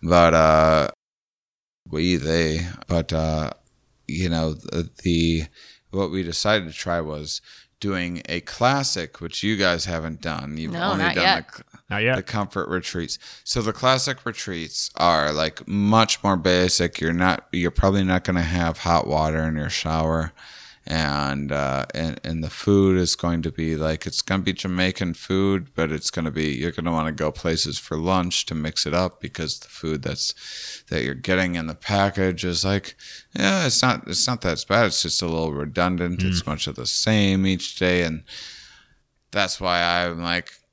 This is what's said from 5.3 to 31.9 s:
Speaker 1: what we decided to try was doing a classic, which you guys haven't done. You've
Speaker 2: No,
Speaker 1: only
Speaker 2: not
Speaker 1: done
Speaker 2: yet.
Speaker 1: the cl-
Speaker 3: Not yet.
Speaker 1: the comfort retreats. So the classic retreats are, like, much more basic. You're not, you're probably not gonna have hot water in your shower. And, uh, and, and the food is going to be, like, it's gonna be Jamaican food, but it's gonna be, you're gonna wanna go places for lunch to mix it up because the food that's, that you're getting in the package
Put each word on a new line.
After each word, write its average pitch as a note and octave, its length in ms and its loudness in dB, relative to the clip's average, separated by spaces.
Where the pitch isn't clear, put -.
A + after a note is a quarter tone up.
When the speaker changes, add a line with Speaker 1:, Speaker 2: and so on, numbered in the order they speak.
Speaker 1:
what F#2 200 -2
we F#2 100 -4
decided F#2 460 0
to D2+ 60 -14
try E2+ 260 -2
was D2+ 400 -6
doing F2+ 480 -4
a E2+ 140 -4
classic, B2 800 -2
which E2+ 200 -8
you G#2+ 140 0
guys F2+ 300 2
haven't D#2+ 340 -6
done. D2+ 380 -6
You've D#2+ 160 -6
Speaker 2:
No, E3+ 180 -2
Speaker 1:
only - 140 0
Speaker 2:
not F3 100 0
Speaker 1:
done F2+ 80 2
Speaker 2:
yet. F3+ 240 2
Speaker 1:
the - 60 -20
cl- - 360 -20
Speaker 3:
Not G#2 140 -2
yet. B2+ 140 2
Speaker 1:
the F#2+ 60 -6
comfort G2+ 440 -4
retreats. E2+ 500 -4
So - 160 -2
the G#2+ 100 0
classic C3 540 0
retreats F2 720 -6
are, D#2 340 4
like, D#2 340 -2
much G#2 600 2
more G2 100 4
basic. F2+ 640 2
You're E2+ 140 0
not, F2+ 400 2
you're E2+ 180 0
probably G2 320 4
not F#2 220 2
gonna F2+ 160 2
have E2+ 380 0
hot E2+ 280 2
water D#2 400 2
in D#2 80 -2
your D2+ 140 -4
shower. D#2+ 640 0
And, C#2+ 640 -2
uh, C2+ 420 0
and, D#2+ 300 -4
and E2 180 -4
the D#2 80 -4
food G2 480 4
is F2 200 2
going E2+ 240 0
to D#2+ 100 -4
be, D#2+ 240 -2
like, D#2 320 -2
it's - 140 -4
gonna F#2+ 220 -2
be F#2+ 100 -2
Jamaican F#2 640 -2
food, F#2+ 600 0
but E2 160 0
it's D#2 180 -4
gonna D#2+ 220 -4
be, D#2 220 -2
you're D2 180 -4
gonna E2 220 -4
wanna D#2+ 180 0
go D2+ 180 -2
places D#2 480 -2
for - 200 -6
lunch F2+ 480 0
to - 100 -6
mix D#2 300 -2
it D2 80 -2
up F2+ 260 0
because - 400 -8
the - 80 -18
food D#2 360 -6
that's, - 300 -4
that D#2 140 -2
you're C2 100 -4
getting F2+ 420 0
in E2 120 -4
the D#2+ 80 -8
package F#2+ 680 0